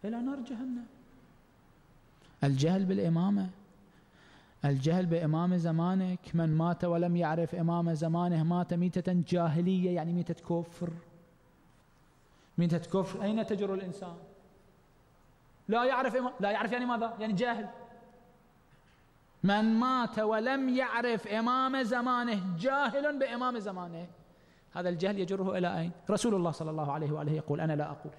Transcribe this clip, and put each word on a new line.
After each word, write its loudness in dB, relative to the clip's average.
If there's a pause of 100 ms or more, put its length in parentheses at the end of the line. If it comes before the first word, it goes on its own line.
إلى -4
نار -4
جهنم. -6 (1600)
الجهل 4
بالإمامة، 2 (1160)
الجهل 2
بإمام 2
زمانك، 0 (140)
من 4
مات 2
ولم 2
يعرف 0
إمام 2
زمانه 2
مات 0
ميتة 0
جاهلية، 2
يعني -2
ميتة -2
كفر. -4 (1600)
ميتة 4
كفر -2
أين 0
تجر -2
الإنسان؟ -8 (1500)
لا 2
يعرف 2
إمام، 0
لا 2
يعرف 0
يعني -2
ماذا؟ -2
يعني -2
جاهل. -2 (1700)
من 4
مات 0
ولم 0
يعرف 0
إمام 0
زمانه، 0
جاهل 0
بإمام -2
زمانه، -8 (680)
هذا -2
الجهل 0
يجره -2
إلى 0
أين؟ -2 (180)
رسول 2
الله 2
صلى -6
الله -2
عليه -2
وآله -2
يقول، -2
أنا 0
لا -2
أقول. -12